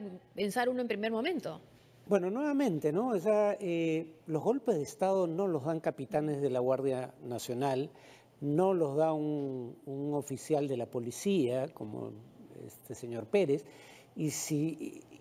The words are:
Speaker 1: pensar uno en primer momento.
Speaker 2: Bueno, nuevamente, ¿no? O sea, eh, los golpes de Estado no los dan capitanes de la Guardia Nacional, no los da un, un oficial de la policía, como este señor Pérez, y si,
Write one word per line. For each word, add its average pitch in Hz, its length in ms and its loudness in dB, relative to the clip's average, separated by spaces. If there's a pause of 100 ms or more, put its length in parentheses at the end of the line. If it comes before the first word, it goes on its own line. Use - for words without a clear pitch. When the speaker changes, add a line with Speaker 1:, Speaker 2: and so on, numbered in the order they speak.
(340)
Speaker 1:
pensar 208 340 0
uno 254 140 2
en 240 60 -2
primer 214 240 0
momento. 226 480 -2 (460)
Speaker 2:
Bueno, 180 240 2
nuevamente, 254 600 2
¿no? 208 180 2
O 226 100 2
sea, 208 420 4
eh, 165 540 0 (120)
los 156 160 0
golpes 226 340 2
de 147 60 0
Estado 185 440 2
no 170 200 0
los 156 180 0
dan 160 160 0
capitanes 151 600 0
de 143 80 2
la 127 100 2
Guardia 131 540 2 (100)
Nacional, 127 680 -2 (500)
no 156 320 2
los 156 240 2
da 160 160 4
un, 143 720 -2
un 143 300 -4
oficial 143 540 0
de 135 100 0
la 117 80 -2
policía, 131 880 0
como 113 380 -8 (540)
este - 280 -14
señor 117 320 -8
Pérez, 160 380 2 (520)
y 156 140 0
si, - 760 -4 (160)